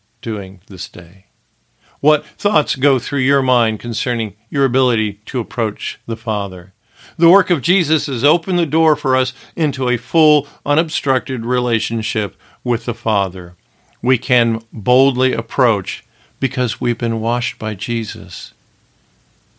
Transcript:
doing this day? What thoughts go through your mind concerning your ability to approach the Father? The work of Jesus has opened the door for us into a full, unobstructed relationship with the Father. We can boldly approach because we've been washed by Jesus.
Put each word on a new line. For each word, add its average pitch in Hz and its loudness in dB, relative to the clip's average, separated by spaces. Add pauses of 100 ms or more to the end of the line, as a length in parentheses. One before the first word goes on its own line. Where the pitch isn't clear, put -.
(200)
doing 98 -8
this 95 -12
day? 92 -18 (760)
What 147 2 (140)
thoughts 190 0
go 135 2
through 139 -4
your 135 2
mind 117 2
concerning 117 -6 (160)
your 143 0
ability 120 0 (120)
to 127 -4
approach - -6
the 113 -4
Father? 98 -6 (460)
The 165 4
work 185 4
of 156 0
Jesus 160 0
has 123 -4
opened 175 2
the 175 2
door 156 4
for 131 0
us 131 0 (240)
into 131 0
a 123 2
full, 151 4 (180)
unobstructed 139 -2
relationship 113 -2 (260)
with 117 0
the 117 -4
Father. 92 -2 (440)
We 127 2
can 117 0 (100)
boldly 127 4
approach 113 -2 (340)
because 127 -2
we've 120 0
been 113 -2
washed 117 -2
by 110 -6
Jesus. 98 -8 (1080)